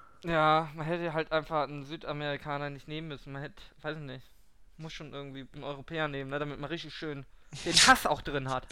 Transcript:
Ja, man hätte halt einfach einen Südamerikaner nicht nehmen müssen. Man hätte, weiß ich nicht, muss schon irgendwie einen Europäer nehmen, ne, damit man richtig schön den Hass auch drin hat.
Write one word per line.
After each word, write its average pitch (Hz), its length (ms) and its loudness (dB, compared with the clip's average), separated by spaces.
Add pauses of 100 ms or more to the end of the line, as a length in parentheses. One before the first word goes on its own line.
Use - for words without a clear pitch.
(240)
Ja, 156 520 6
man 156 100 -4
hätte 170 280 0
halt 156 180 0
einfach 156 320 2
einen 143 220 -4
Südamerikaner 147 840 -4
nicht 139 180 -12
nehmen 156 200 -6
müssen. 143 240 -10
Man 139 100 -8
hätte, - 200 -12 (200)
weiß 151 160 -4
ich 156 60 -8
nicht, 131 220 -10 (520)
muss 160 160 -10
schon 151 200 -10
irgendwie 135 400 -8
einen 143 100 -10
Europäer 143 440 -2
nehmen, 139 220 -2
ne, 139 80 0
damit 147 220 -2
man 143 100 -4
richtig 156 240 -6
schön 143 320 -4 (400)
den 170 80 2
Hass 247 320 10
auch 147 160 2
drin 139 280 -2
hat. 127 220 -2